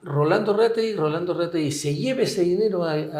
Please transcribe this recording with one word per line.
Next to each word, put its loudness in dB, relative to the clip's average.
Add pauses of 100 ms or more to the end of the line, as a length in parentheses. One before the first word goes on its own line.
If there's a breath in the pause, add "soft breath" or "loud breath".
Rolando 2
Reategui, 2
Rolando 0
Reategui -2
se -4
lleva -2
ese 0
dinero 0
a, -2 (240)